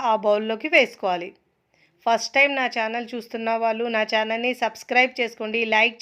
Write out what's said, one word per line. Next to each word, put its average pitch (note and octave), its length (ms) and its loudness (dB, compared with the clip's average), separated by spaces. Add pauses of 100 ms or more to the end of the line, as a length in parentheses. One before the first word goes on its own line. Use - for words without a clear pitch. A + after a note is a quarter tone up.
(100)
ఆ A3 40 4 (120)
బౌల్లోకి A3 520 0
వేసుకోవాలి. F#3+ 520 0 (760)
ఫస్ట్ A3+ 300 0
టైమ్ C#4 220 4
నా C4 60 0 (100)
ఛానల్ A3+ 360 -4
చూస్తున్న A3+ 400 -6 (120)
వాళ్ళు A3+ 220 0 (100)
నా G#3+ 60 2 (120)
ఛానల్ని A3+ 360 0 (120)
సబ్స్క్రైబ్ B3 580 0
చేసుకోండి, A3+ 400 -4 (160)
లైక్ A3+ 260 2